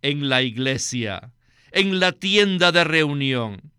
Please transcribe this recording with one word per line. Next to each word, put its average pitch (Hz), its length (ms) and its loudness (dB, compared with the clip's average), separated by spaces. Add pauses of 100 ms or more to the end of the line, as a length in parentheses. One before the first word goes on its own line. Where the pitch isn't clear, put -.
en 143 260 -4
la 127 140 2
iglesia, 123 880 -4 (400)
en 190 300 0
la 185 100 2
tienda 190 600 2
de 170 100 4
reunión. 143 960 -2